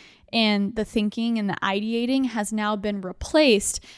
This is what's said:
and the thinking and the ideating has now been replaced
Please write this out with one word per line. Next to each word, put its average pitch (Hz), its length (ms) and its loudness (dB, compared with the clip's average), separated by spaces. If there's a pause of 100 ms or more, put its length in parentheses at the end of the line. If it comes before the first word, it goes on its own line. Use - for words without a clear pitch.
(320)
and 208 440 2
the 214 100 -2
thinking 226 520 -2
and 202 120 -2
the - 120 -4
ideating 233 680 0
has 220 260 -4
now 214 220 -2
been 202 260 -4
replaced 214 800 2 (180)